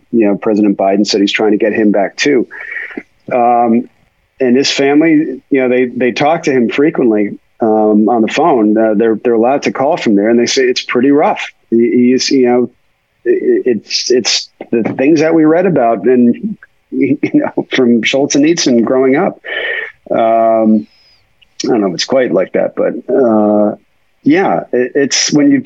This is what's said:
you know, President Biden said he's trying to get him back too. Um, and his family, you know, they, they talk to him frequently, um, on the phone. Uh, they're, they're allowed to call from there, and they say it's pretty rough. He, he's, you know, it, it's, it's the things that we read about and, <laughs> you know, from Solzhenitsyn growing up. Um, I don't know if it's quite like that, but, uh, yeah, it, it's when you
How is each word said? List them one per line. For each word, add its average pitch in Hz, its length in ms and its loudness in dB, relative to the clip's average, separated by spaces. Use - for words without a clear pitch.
you 113 160 0
know, 101 100 0
President 104 400 0
Biden 98 300 0
said 101 140 -2
he's 101 100 0
trying 107 220 0
to 104 60 0
get 107 140 0
him 107 200 0
back 98 240 -2
too. 139 320 -2
Um, 120 560 2
and 127 160 2
his 139 120 0
family, 147 720 0
you 135 100 2
know, 127 80 0
they, 127 160 2
they 123 260 -2
talk 147 320 -2
to 156 80 -2
him 123 200 2
frequently, 120 680 0
um, 107 480 2
on 117 140 2
the 107 100 -2
phone. 117 440 2
Uh, 110 180 2
they're, 113 200 2
they're 117 200 -2
allowed 120 280 0
to 113 100 -4
call 151 240 -2
from 107 200 0
there, 104 120 2
and 120 120 2
they 120 60 0
say 131 180 0
it's 123 180 -2
pretty 127 300 0
rough. - 400 0
He, 120 420 2
he's, 127 200 0
you 131 160 2
know, 123 240 0
it, 120 420 0
it's, - 440 -4
it's - 400 -2
the 117 100 0
things 143 220 2
that 160 140 0
we 160 100 2
read 165 220 2
about 117 380 0
and, 123 540 0
<laughs> - 160 -20
you - 280 -2
know, - 380 -2
from 120 320 2
Solzhenitsyn 139 800 0
growing 131 300 0
up. - 260 -2
Um, 113 800 2
I - 60 -6
don't 214 140 0
know 196 60 -2
if 170 60 -6
it's - 120 -8
quite 127 260 0
like - 220 -2
that, 92 200 -2
but, - 200 -4
uh, 107 640 2
yeah, 143 500 0
it, 123 220 -2
it's 139 400 -2
when 143 160 4
you 135 160 2